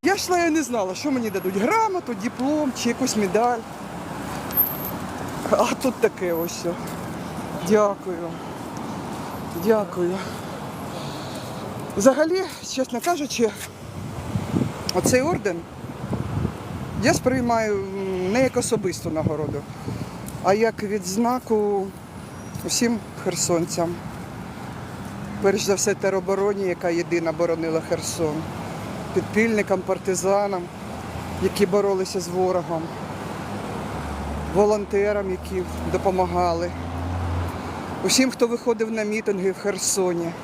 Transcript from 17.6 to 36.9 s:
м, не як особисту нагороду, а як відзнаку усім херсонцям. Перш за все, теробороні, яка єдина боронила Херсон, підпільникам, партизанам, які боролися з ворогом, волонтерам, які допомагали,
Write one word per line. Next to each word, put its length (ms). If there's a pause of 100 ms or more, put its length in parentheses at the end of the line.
м, 580
не 100
як 140
особисту 540
нагороду, 500 (840)
а 120
як 280
відзнаку 1040 (800)
усім 320 (260)
херсонцям. 680 (1500)
Перш 200
за 120
все, 200
теробороні, 680
яка 260
єдина 420
боронила 560
Херсон, 460 (800)
підпільникам, 680
партизанам, 840 (800)
які 240
боролися 540
з 80
ворогом, 540 (1700)
волонтерам, 760
які 320 (300)
допомагали, 800 (1300)